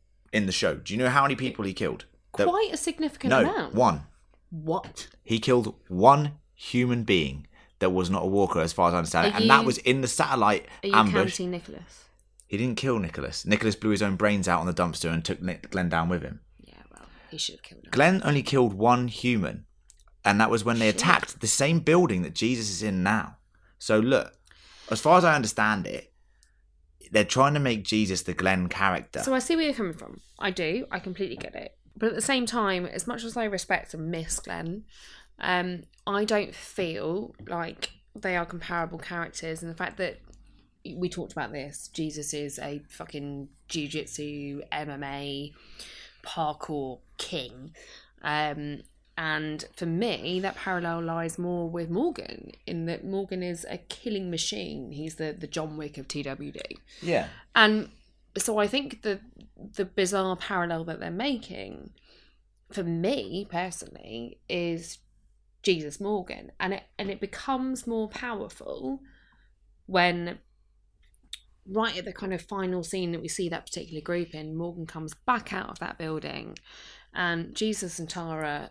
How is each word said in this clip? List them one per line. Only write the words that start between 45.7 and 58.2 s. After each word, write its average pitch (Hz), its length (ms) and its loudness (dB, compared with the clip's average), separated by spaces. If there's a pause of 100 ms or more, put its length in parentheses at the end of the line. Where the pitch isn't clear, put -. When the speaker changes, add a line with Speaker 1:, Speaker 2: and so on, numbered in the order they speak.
Speaker 2:
parkour 147 760 -4 (180)
king. 131 560 -10 (480)
Um, 147 600 -2 (360)
and 156 480 -4 (100)
for - 80 -6
me, 175 560 -2
that 190 160 -4
parallel 170 460 -2
lies 165 360 -4
more 175 300 -2
with 165 220 -4
Morgan, - 600 -4 (140)
in 165 200 -4
that 165 180 -6
Morgan 190 380 -4
is 175 260 -6
a - 80 -8
killing 190 540 -6
machine. 156 640 -6
He's 156 240 -8
the, 156 220 -6
the 151 80 -10
John 151 300 -6
Wick 147 220 -10
of 131 100 -12
T 147 140 -6
W 139 300 -8
D. - 80 -12 (420)
Speaker 1:
Yeah. 160 240 0 (280)
Speaker 2:
And 214 360 6 (480)